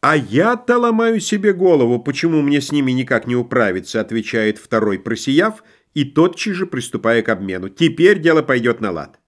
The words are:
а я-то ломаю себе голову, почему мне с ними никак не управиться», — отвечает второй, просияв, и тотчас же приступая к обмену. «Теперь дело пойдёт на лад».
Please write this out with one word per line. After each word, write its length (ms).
а 160
я-то 600
ломаю 420
себе 320
голову, 460
почему 420
мне 220
с 100
ними 200
никак 340
не 100
управиться», — 640
отвечает 560
второй, 420
просияв, 640
и 120
тотчас 500
же 120
приступая 540
к 80
обмену. 400
«Теперь 500
дело 220
пойдёт 400
на 120
лад». 360